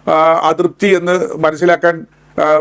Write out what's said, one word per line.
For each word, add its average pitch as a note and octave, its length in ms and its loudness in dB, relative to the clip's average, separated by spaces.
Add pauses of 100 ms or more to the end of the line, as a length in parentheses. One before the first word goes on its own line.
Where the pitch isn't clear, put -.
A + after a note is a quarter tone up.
ആ, D#3+ 360 2
അതൃപ്തി E3 440 -2
എന്ന് F3 500 -2
മനസ്സിലാക്കാൻ, E3 680 0 (260)
ആ, D#3 120 -2 (180)